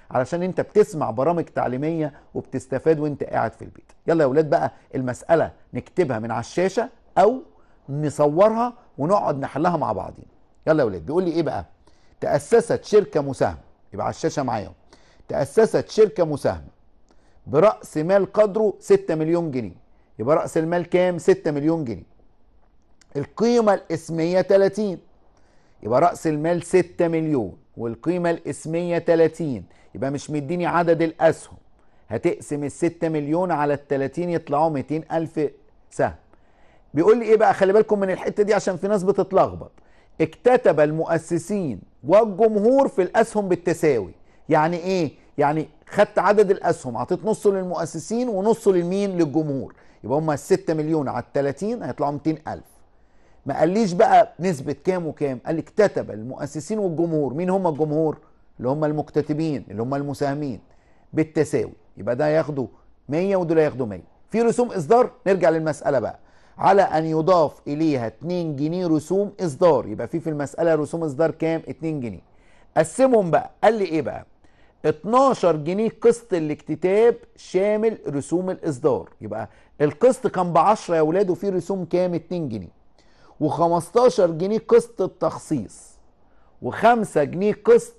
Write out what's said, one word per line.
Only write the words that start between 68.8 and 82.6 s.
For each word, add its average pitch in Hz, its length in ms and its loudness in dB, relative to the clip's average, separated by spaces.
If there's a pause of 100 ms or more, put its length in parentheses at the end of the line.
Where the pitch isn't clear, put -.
رسوم 185 540 0
إصدار". 151 460 2
يبقى 107 220 -8
في، 170 120 -6
في 165 100 -6
المسألة 156 440 -2
رسوم 156 300 -4
إصدار 156 260 -2
كام؟ 160 380 -4
اتنين 156 320 -8
جنيه. 101 200 -10 (560)
قسمهم 214 540 2
بقى. 151 200 0 (140)
قال 214 100 4
لي 208 100 -2
إيه 160 180 -2
بقى؟ - 240 -10 (580)
اتناشر 190 720 2
جنيه 185 340 -4 (100)
قسط 233 340 0
الاكتتاب 180 840 0 (200)
شامل 214 640 0 (100)
رسوم 160 420 -2
الإصدار. 139 600 -2 (100)
يبقى 107 280 -10 (320)
القسط 151 460 2
كان 180 260 -4
بعشرة 175 440 2
يا 160 40 4
ولاد، 175 300 2
وفي 180 180 -4
رسوم 185 360 -4
كام؟ 180 300 -2
اتنين 170 340 -6
جنيه. 107 200 -10 (720)